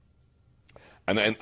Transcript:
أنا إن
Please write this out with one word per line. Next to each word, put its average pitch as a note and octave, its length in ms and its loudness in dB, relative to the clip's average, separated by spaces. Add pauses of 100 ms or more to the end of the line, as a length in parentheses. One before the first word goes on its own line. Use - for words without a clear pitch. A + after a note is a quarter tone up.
(1080)
أنا G#2 180 2
إن A2 140 0